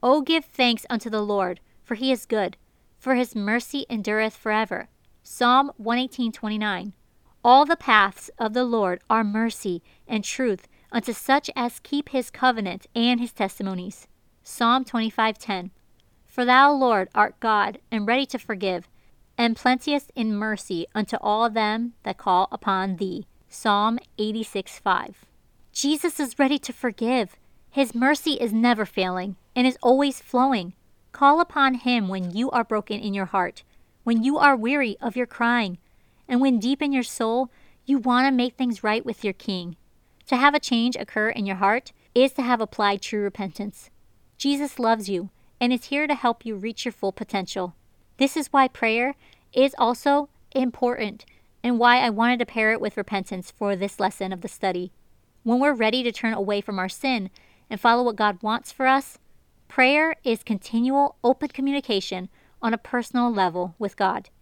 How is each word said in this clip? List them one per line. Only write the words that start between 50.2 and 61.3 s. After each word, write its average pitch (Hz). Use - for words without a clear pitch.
important 240
and 240
why 240
I 240
wanted 233
to 240
pair 220
it 226
with -
repentance 190
for 202
this 196
lesson 190
of 175
the 180
study. 180
When 240
we're 285
ready 226
to 240
turn 226
away 202
from 202
our 185
sin 233
and 214
follow 240
what 233
God 208
wants 220
for -
us, 269
prayer 294
is 226
continual, 254
open 262